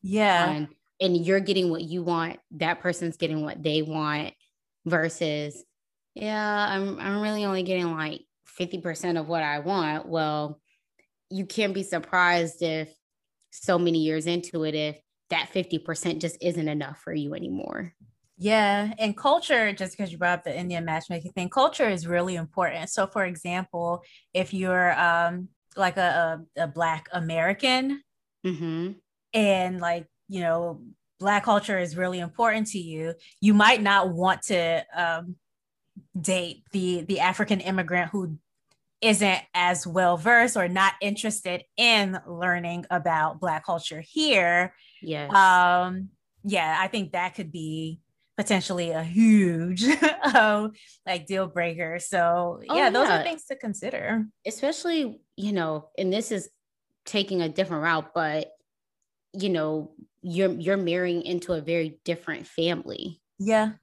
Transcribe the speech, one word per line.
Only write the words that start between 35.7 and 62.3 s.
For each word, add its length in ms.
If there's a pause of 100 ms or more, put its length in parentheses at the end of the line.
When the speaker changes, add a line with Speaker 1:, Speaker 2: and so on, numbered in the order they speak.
Speaker 1:
date 520
the, 300
the 200
African 380
immigrant 520
who 260 (640)
isn't 400 (140)
as 320
well 300
versed 400
or 100
not 340
interested 640 (120)
in 520
learning 640
about 480
Black 260
culture 420
here. 640 (280)
Speaker 2:
Yes. 320
Speaker 1:
Um, 760 (340)
yeah, 360
I 80
think 260
that 220
could 160
be 480 (380)
potentially 540
a 120
huge, 800
<laughs> 520
um, 360 (340)
like, 200
deal 220
breaker. 520
So, 680
Speaker 2:
Oh, 80
Speaker 1:
yeah, 140
those 160
are 100
Speaker 2:
yeah. 60
Speaker 1:
things 220
to 100
consider. 720 (200)
Speaker 2:
Especially, 720 (160)
you 180
know, 440
and 160
this 180
is 180 (560)
taking 360
a 80
different 340
route, 300
but, 380 (840)
you 160
know, 440 (280)
you're, 300
you're 260
marrying 460
into 300
a 80
very 420
different 440